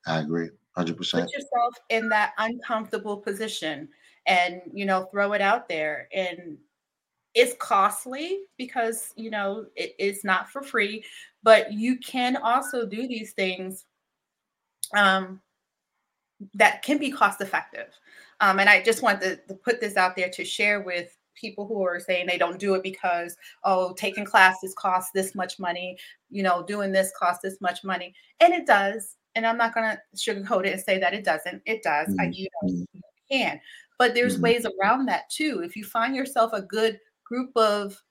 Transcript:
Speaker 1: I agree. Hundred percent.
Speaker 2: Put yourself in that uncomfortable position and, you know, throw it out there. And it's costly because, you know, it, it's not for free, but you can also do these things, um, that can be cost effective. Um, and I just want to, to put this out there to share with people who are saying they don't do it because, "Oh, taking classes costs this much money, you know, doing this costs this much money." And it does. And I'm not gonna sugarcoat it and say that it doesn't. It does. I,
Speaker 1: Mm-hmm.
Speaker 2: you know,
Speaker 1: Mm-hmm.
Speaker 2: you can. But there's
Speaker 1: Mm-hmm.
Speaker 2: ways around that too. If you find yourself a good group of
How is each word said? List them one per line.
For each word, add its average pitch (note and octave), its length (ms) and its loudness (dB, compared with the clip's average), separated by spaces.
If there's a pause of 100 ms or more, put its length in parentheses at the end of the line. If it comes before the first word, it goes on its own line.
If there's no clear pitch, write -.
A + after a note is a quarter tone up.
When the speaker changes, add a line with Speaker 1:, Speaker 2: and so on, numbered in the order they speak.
Speaker 1:
I D#2+ 140 -2
agree. E2 300 -4 (260)
Hundred E2+ 200 -2
percent. - 280 -2
Speaker 2:
Put - 100 -10
yourself A#3+ 400 -2 (160)
in A3+ 200 0
that G#3 280 2
uncomfortable A3 800 -4
position G3 720 -8 (380)
and, F3+ 360 2 (100)
you G3+ 140 -6
know, F#3+ 240 0
throw G3+ 220 0
it G#3 80 0
out G#3+ 280 2
there. D#3 460 -4
And F3 440 -6 (760)
it's B3 240 4
costly B3+ 840 0 (180)
because, A#3 580 -4
you A3+ 140 -10
know, G3+ 440 -4
it, F3 240 -8
it's G3+ 260 -2
not F#3+ 260 0
for C#4 120 -10
free, A3 400 -4 (400)
but A3 300 8
you A#3 260 0
can B3+ 380 -2
also B3 500 0
do A3 220 -6
these A3 240 -8
things, F#3 520 -6 (1080)
um, F#3+ 460 2 (1120)
that G#3 280 4
can C#4+ 160 0
be C#4+ 120 -2
cost G3+ 300 2
effective. F3 480 -6 (520)
Um, G3 180 4
and G3+ 100 6
I G3 140 8
just A3 200 2
want G3+ 200 2
to, F#3 140 -2
to - 180 -16
put A#3 260 -2
this G3+ 160 -4
out F#3 200 2
there F3+ 140 -2
to - 140 -10
share G#3 360 0
with F3 360 -8 (180)
people G3+ 320 -12
who G#3 160 -4
are F3+ 180 -2
saying F3+ 260 -2
they F3+ 120 -2
don't F3 200 0
do G3 160 0
it F#3+ 80 0
because, F3 540 -4 (280)
"Oh, F#3 300 2
taking G3+ 300 -6
classes F#3+ 500 4
costs F#3 400 -2
this F#3+ 200 -2
much F#3 240 -6
money, F3+ 380 -6 (340)
you G3 120 -4
know, F#3 200 2
doing G3 300 -4
this F#3+ 260 2
costs F3+ 240 0
this F#3+ 180 -8
much F#3 240 -4
money." F3+ 300 -6 (260)
And E4+ 120 10
it D#4+ 140 -2
does. G#3 500 4 (180)
And A3+ 120 0
I'm A3+ 100 2
not A3+ 180 2
gonna A3 240 -2 (180)
sugarcoat G3 500 -2
it F#3 60 0
and F#3+ 100 -8
say F#3+ 160 0
that F#3 160 0
it G3+ 100 -8
doesn't. E3 400 -2
It A3 180 -4
does. D#3 260 0 (100)
I, F#3 60 0
Speaker 1:
Mm-hmm. F3 100 -2
Speaker 2:
you F#3+ 140 -8 (140)
know, G3 60 -2
Speaker 1:
Mm-hmm. F3+ 160 -4 (100)
Speaker 2:
you F#3 80 -20 (280)
can. G3 300 -2 (380)
But A#3+ 160 4
there's A#3+ 200 2
Speaker 1:
Mm-hmm. F3+ 80 -2
Speaker 2:
ways A#3 240 4
around G#3 400 2
that - 240 -2
too. C4+ 340 -2
If F3 120 -12
you G#3 80 -12
find A#3 300 -2
yourself B3 380 0
a G#3 100 -4
good A3 360 0 (260)
group B3+ 320 -6
of G#3 400 2 (140)